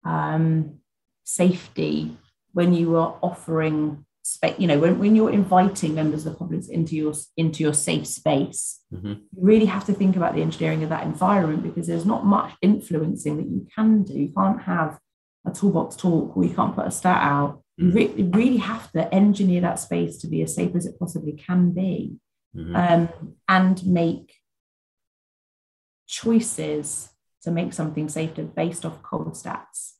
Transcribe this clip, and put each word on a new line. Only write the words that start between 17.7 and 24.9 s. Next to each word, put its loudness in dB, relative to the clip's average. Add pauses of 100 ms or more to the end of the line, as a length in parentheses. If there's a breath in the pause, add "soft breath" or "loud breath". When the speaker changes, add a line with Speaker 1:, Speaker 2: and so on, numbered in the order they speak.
Speaker 1:
You 2
Speaker 2:
Mm-hmm. 2
Speaker 1:
re-, 2
you 0
really 4
have -6
to 0
engineer 4
that -2
space -4
to -12
be -2
as -4
safe -2
as -2
it -12
possibly -6
can 2
be, -4 (420)
Speaker 2:
Mm-hmm. -8
Speaker 1:
um, 2 (380)
and 2
make 0 (1700)